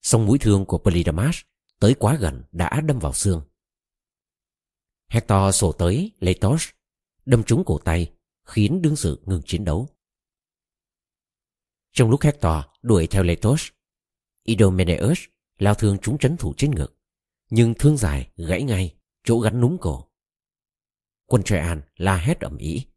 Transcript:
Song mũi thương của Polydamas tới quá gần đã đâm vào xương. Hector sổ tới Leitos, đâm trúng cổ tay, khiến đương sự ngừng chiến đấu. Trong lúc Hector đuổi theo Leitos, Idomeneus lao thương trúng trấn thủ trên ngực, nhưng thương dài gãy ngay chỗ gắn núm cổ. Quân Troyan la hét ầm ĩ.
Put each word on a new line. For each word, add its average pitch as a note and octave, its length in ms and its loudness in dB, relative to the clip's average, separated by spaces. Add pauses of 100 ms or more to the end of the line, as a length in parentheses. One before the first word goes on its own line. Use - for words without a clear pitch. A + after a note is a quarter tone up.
Song A2+ 240 2
mũi B2+ 120 2
thương G2 280 2
của - 120 -4
Polydamas F2 600 0 (380)
tới A2 200 4
quá B2 220 2
gần C2+ 220 -4 (100)
đã F2 280 -2
đâm D3+ 180 -2
vào D2+ 140 -4
xương. F2 360 -2 (1600)
Hector G2 460 2
sổ E2+ 180 0
tới A#2 460 0
Leitos, G2+ 500 0 (580)
đâm A#2+ 180 2
trúng B2 220 0
cổ D2+ 120 -2
tay, E2 360 -2 (300)
khiến B2+ 380 0
đương D3+ 140 2
sự - 300 -4
ngừng F#2 200 -4
chiến F#2 180 -4
đấu. F#2 240 -2 (2000)
Trong A2+ 180 2
lúc C3+ 120 2
Hector E2 420 0 (180)
đuổi G2 240 2
theo F#2+ 160 0
Leitos, G#2 460 0 (760)
Idomeneus F#2+ 800 0 (380)
lao G2+ 160 2
thương G2+ 280 0
trúng B2+ 160 -4
trấn D3+ 180 0
thủ E2 200 -8
trên - 140 0
ngực, D#2+ 260 -6 (540)
nhưng A#2 280 2
thương D3+ 180 4
dài D2 400 -4
gãy D#3 260 -4
ngay F#2+ 340 -4 (280)
chỗ A#2 160 2
gắn A2+ 200 0
núm C3+ 200 2
cổ. D2 300 -6 (1160)
Quân A2+ 160 2
Troyan E2+ 400 -2 (140)
la F#2+ 200 0
hét G#2 240 -2
ầm - 160 -10
ĩ. - 300 -8 (100)